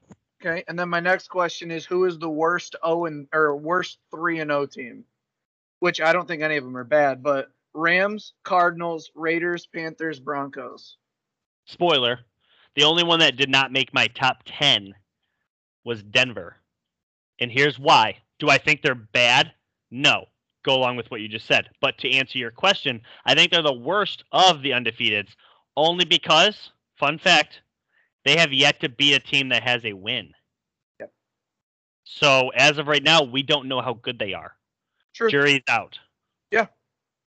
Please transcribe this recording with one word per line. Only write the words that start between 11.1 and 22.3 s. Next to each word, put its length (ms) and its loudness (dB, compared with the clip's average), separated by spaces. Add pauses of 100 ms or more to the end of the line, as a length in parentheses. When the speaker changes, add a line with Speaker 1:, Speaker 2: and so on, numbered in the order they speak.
Speaker 2:
Spoiler: 540 0 (540)
the 100 4
only 200 2
one 160 2
that 160 4
did 140 -2
not 200 2
make 220 -2
my 160 2
top 380 -2
ten 480 -2 (920)
was 180 -8
Denver. 540 -4 (800)
And 120 -4
here's 280 0
why. 380 4 (220)
Do 120 0
I 80 6
think 240 0
they're 120 0
bad? 580 2 (380)
No. 360 0 (360)
Go 120 0
along 220 0
with 140 -10
what 120 -10
you 60 -12
just 180 -14
said. 240 0 (100)
But 180 -2
to 140 -4
answer 260 -2